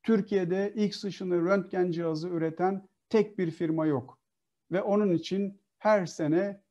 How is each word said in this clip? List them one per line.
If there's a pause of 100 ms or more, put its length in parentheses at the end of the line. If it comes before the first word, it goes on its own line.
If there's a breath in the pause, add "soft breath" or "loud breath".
Türkiye'de
X
ışını
röntgen
cihazı
üreten (220)
tek
bir
firma
yok. (520)
Ve
onun
için (160)
her
sene